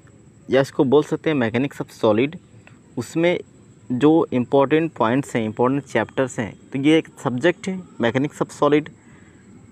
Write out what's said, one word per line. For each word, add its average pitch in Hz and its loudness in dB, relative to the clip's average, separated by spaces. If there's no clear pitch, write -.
या 131 4
इसको 147 -2
बोल 143 4
सकते - -4
हैं 151 0
mechanics 123 -2
of - -12
solid, 123 2
उसमें 165 -2
जो 147 4
इंपॉर्टेंट 139 0
पॉइंट्स 127 -2
हैं, 117 -2
इंपॉर्टेंट 127 -2
चैप्टर्स 127 -4
हैं, - -10
तो 135 -8
ये 151 4
एक 156 -2
सब्जेक्ट 131 -2
है 185 -8
mechanics 131 -2
of - -4
solid 147 2